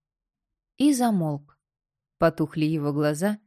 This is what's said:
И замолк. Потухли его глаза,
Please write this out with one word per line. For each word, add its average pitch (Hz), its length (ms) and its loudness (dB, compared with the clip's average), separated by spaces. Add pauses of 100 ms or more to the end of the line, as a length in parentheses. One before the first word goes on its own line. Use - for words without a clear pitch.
(760)
И 285 160 4
замолк. 175 640 -2 (580)
Потухли 160 480 0
его 147 280 -2
глаза, 151 540 -2